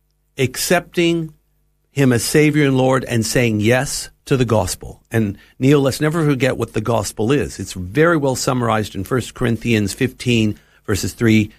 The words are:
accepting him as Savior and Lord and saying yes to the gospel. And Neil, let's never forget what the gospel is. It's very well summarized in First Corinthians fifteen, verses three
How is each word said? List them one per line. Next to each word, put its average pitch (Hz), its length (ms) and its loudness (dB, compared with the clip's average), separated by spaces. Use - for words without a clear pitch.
accepting 170 960 -2
him 135 200 4
as 117 140 0
Savior 151 400 2
and 135 120 2
Lord 131 280 2
and 113 200 -2
saying 113 360 0
yes 123 480 0
to 147 100 0
the 127 80 2
gospel. 104 680 -2
And 107 280 -2
Neil, 139 200 4
let's 135 220 0
never 156 240 0
forget 131 320 0
what - 160 -6
the 117 80 -2
gospel 110 500 -2
is. 110 260 -2
It's 98 140 -10
very 131 460 0
well 135 180 0
summarized 117 600 -2
in 98 100 -6
First 123 280 -4
Corinthians 113 600 0
fifteen, 117 680 -2
verses 101 300 -4
three 110 460 2